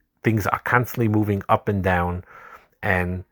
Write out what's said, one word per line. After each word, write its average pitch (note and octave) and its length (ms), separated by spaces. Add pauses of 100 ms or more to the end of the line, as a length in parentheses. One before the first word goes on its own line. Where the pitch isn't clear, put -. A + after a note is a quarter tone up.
(240)
things A2 240
are - 120
constantly A#2+ 480
moving G#2 400
up A2 220
and G2 140
down, F2+ 400 (600)
and F2+ 480